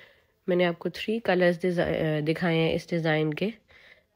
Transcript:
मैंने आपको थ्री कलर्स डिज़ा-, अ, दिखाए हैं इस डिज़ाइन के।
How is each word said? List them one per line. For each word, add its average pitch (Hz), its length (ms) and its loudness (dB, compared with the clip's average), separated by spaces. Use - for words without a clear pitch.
मैंने 180 140 2
आपको 175 260 -2
थ्री 214 300 -6
कलर्स 180 420 2
डिज़ा-, 170 340 0
अ, 156 240 0
दिखाए 165 360 0
हैं 160 180 2
इस - 160 -4
डिज़ाइन 156 440 0
के। 202 200 -4